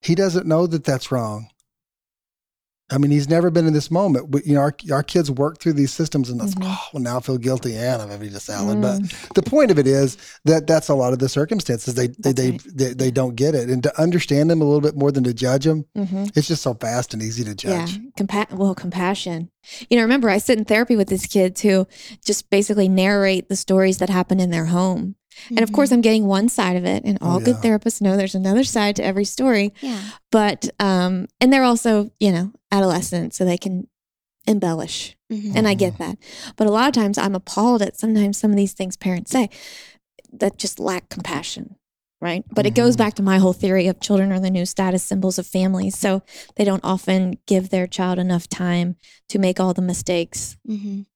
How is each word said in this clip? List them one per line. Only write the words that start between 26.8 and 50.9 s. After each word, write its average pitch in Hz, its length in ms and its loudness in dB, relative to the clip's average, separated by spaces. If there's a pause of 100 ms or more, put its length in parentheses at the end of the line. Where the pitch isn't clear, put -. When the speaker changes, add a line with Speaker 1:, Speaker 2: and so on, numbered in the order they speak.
Speaker 2:
it, - 200 -2
and 202 140 0
Speaker 1:
Oh, - 120 -4
Speaker 2:
all 180 80 2
good 240 240 2
Speaker 1:
yeah. 233 140 4
Speaker 2:
therapists 226 240 -2
know 190 140 4
there's 190 200 0
another 190 280 2
side 208 340 0
to - 60 -4
every 196 220 0
story. 208 560 0
Speaker 3:
Yeah. 247 180 -6 (320)
Speaker 2:
But, 208 380 2 (100)
um, 185 480 0 (140)
and 254 100 6
they're 269 120 6
also, 226 560 2
you 202 120 4
know, 180 200 -2 (200)
adolescents, 180 680 0
so 190 60 0
they 180 140 0
can 185 300 -6 (580)
embellish. 175 720 -2 (140)
Speaker 3:
Mm-hmm. 208 260 -4
Speaker 2:
And 220 100 2
I 202 60 2
get 190 200 0
Speaker 1:
Mm-hmm. - 100 -10
Speaker 2:
that. 180 140 -8 (380)
But 214 120 2
a 208 40 2
lot 226 160 2
of 285 60 0
times 208 240 0
I'm 196 160 -2
appalled 208 480 0
at - 160 -4
sometimes 208 400 0
some 214 140 0
of 202 60 2
these 202 160 0
things 185 220 -8
parents 180 360 -4
say 226 180 0 (840)
that - 260 -4
just - 200 -8
lack 180 300 -6
compassion, - 680 -10 (440)
right? 170 300 -4
But 208 160 0
it 214 80 0
goes 240 180 6
Speaker 1:
Mm-hmm. 220 100 0
Speaker 2:
back 208 120 0
to 202 80 -2
my 190 160 4
whole 185 140 6
theory 185 340 2
of 180 140 -2
children 196 300 2
are 185 80 0
the 185 120 0
new 180 160 0
status 185 340 -2
symbols 190 380 -2
of 180 80 -8
families. 190 500 -2
So 196 240 0 (360)
they 214 60 2
don't 190 200 0
often 185 640 0
give 185 220 2
their 180 180 0
child 180 320 -2
enough 180 280 0
time 175 500 -2 (320)
to 202 100 -2
make 185 200 0
all 185 140 2
the 185 80 -2
mistakes. 180 760 -4 (120)
Speaker 3:
Mm-hmm. 202 320 -6 (140)